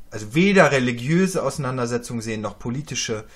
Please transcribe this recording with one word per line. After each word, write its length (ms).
also 240
weder 380
religiöse 720
Auseinandersetzungen 800
sehen, 220
noch 160
politische, 640